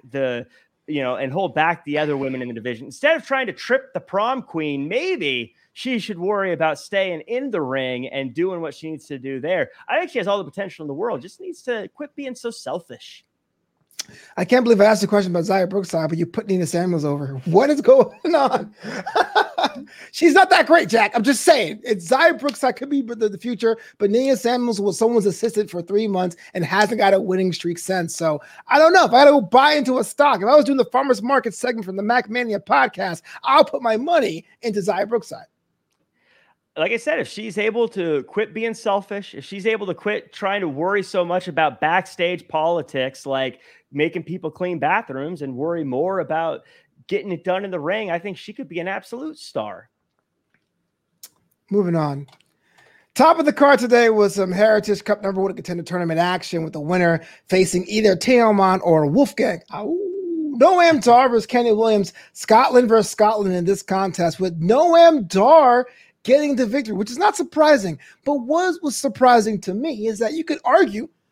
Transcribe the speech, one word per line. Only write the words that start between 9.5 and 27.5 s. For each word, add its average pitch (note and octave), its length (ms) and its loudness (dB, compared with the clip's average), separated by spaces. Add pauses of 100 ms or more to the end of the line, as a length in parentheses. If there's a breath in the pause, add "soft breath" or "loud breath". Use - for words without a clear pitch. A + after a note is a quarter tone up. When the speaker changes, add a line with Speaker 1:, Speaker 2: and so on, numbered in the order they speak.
Speaker 1:
I C#4 120 -2
think F4+ 120 -6
she C4+ 60 -6
has F#3 100 -4
all G3+ 120 -2
the F#3+ 120 -10
potential F#3 320 -12
in D3+ 40 -12
the C#3 60 -10
world, E3+ 280 -6
just F3+ 180 -20
needs F#4 220 -16
to A3 320 -8
quit D4 200 -16
being C4 220 -12
so A#3 160 -12
selfish. - 720 -14 (1120 soft breath)
Speaker 2:
I F#3 100 -4
can't B3 180 2
believe A3+ 180 4
I G3+ 40 8
asked G#3+ 180 4
a F#3+ 40 -2
question G3+ 240 0
about E3+ 140 -2
Zaya F#3+ 220 0
Brookside, F3 420 -4
but D#3+ 80 -4
you E3+ 80 -2
put G#3+ 220 -8
Nina F#3 180 -2
Samuels E3+ 400 -2
over C#3+ 220 -4
her. C3+ 80 -10 (100)
What G#3+ 240 4
is D4 120 0
going B3+ 280 6 (260)
on? C4+ 380 0 (100)
<laughs> - 1040 -4 (240 loud breath)
She's D#4 220 4
not F#4 160 6
that F#4 160 6
great, D4+ 240 4
Jack. G#3 260 2
I'm A#3 80 0
just B3 200 0
saying. G#3+ 400 2
It's G3+ 220 -4
Zaya D#4+ 280 2
Brookside B3+ 420 -4
could - 140 -12
be C#4 140 -2
the, A3 260 -4
the G3 80 -8
future, A3+ 400 -4 (220 loud breath)
but G#3 100 0
Nina B3+ 280 2
Samuels A#3+ 440 -2
was G3 160 -2
someone's A3+ 300 2
assistant G#3 420 -4
for F3 140 -10
three G#3 240 -2
months F#3 280 -2 (200 loud breath)
and F3 100 -4
hasn't G3+ 320 0
got G3 160 4
a F#3+ 80 2
winning F#3 320 -2